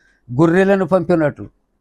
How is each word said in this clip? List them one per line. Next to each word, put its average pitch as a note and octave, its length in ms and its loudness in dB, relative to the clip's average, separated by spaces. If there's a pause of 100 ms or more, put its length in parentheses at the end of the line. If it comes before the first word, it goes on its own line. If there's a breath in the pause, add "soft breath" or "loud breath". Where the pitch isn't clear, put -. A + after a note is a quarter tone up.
(320)
గొర్రెలను F#3 540 2
పంపినట్లు." D#3 640 -2 (300)